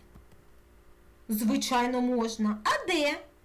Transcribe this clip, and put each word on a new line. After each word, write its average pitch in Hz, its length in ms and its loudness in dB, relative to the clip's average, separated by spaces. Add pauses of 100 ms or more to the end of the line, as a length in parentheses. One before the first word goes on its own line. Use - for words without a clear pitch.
(1300)
Звичайно, 247 720 0
можна. 226 640 0
А 571 220 0
де? 320 340 0 (240)